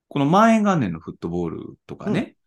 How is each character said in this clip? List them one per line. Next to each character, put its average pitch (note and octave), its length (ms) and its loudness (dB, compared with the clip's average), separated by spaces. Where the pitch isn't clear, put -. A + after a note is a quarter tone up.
こ - 100 -6
の C#3 60 2
万 G#3 300 4
延 G#3+ 80 2
元 F#3+ 180 2
年 F#2 140 -2
の D#2+ 40 -10
フ - 120 -14
ッ - 100 -14
ト - 80 -8
ボ F2 180 -4
ー D#2+ 40 -6
ル C#2+ 360 -14
と - 100 -14
か - 120 -10
ね、 G3 280 -4